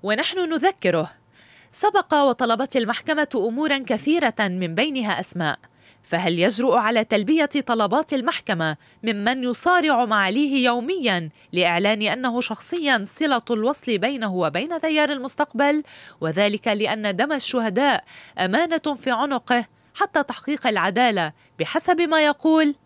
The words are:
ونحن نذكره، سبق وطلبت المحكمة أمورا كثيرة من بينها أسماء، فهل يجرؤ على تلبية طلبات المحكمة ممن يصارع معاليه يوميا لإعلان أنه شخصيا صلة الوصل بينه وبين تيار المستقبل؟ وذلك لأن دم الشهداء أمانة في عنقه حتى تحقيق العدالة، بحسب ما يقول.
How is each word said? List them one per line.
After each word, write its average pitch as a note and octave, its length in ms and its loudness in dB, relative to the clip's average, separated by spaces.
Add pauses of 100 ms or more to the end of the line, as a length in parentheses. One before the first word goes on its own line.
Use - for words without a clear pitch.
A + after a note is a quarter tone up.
ونحن A3+ 360 -2
نذكره، D#4 720 0 (600)
سبق G4+ 420 2
وطلبت B3+ 600 2
المحكمة C#4+ 580 0
أمورا C4 520 0
كثيرة C#4+ 540 0
من F3+ 340 -2
بينها A#3 460 -2
أسماء، E3+ 380 -4 (440)
فهل F3 360 -2
يجرؤ G#3+ 360 2
على A3 300 2
تلبية A3+ 400 0 (220)
طلبات A3+ 460 0
المحكمة G3 640 -2 (260)
ممن A3+ 420 -2
يصارع C#4 600 2
معاليه A#3 600 2
يوميا A#3+ 680 0 (220)
لإعلان F3+ 500 2
أنه A#3+ 380 -2
شخصيا B3+ 680 -2
صلة C#4 440 -2
الوصل A#3 480 -2
بينه A3+ 360 -2
وبين F#3 460 -2
تيار D4+ 320 0
المستقبل؟ C#4+ 680 -2 (380)
وذلك G3+ 480 0
لأن G#3 480 -2
دم C#4 160 0
الشهداء B3 720 0 (340)
أمانة D4+ 640 0
في C4+ 100 -4
عنقه B3 540 0 (300)
حتى F4+ 280 0
تحقيق - 440 -4
العدالة، G3 680 2 (260)
بحسب E4 420 0
ما D#4 240 4
يقول. D4+ 500 4 (120)